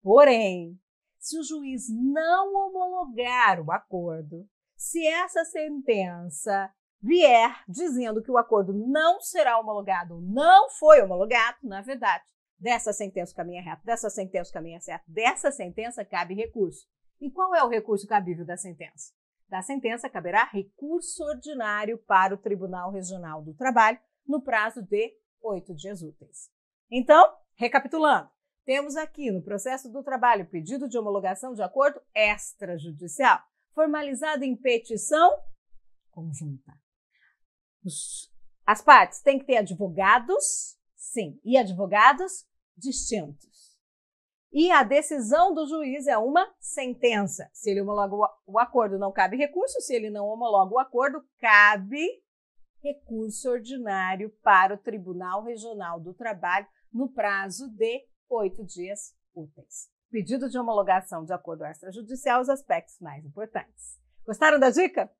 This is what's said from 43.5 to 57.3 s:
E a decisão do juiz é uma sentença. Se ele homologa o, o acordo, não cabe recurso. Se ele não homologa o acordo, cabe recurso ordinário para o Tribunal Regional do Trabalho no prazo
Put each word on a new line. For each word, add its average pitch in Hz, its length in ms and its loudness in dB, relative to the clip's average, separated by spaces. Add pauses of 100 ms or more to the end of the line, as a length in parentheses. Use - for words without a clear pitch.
E 320 200 2
a 294 120 6
decisão 294 720 2
do 311 120 -4
juiz 285 400 -6
é 254 120 2
uma 302 400 0
sentença. 240 960 -4
Se - 180 -6
ele 196 120 0
homologa 202 320 -2
o, 208 400 -4
o 214 40 4
acordo, 226 400 0
não 196 140 -4
cabe 190 240 0
recurso. 349 440 -4
Se - 140 -6
ele 214 160 -4
não 208 160 -6
homologa 214 480 0
o 247 40 4
acordo, 269 440 -2 (160)
cabe 214 680 4 (760)
recurso 240 680 -8
ordinário 214 800 -4 (120)
para 196 320 6
o 202 40 -12
Tribunal 185 640 -10
Regional 214 560 -12
do 175 140 -16
Trabalho 220 520 -4 (260)
no 254 200 -6
prazo 196 580 -4